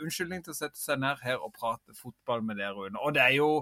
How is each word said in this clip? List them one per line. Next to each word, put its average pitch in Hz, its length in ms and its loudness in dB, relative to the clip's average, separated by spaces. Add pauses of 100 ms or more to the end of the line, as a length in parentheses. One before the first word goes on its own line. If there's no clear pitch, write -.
unnskyldning 170 400 -4
til 165 100 -12
å 143 60 -10
sette 147 200 -6
seg 143 240 0
ned 135 200 0
her 123 160 0
og 98 160 -8
prate 117 400 -4
fotball 120 480 -4
med 110 160 -4
dere, 101 160 -4
Rune. 98 240 -8
Og 147 160 0
det 139 80 6
er 131 160 6
jo 147 100 6 (140)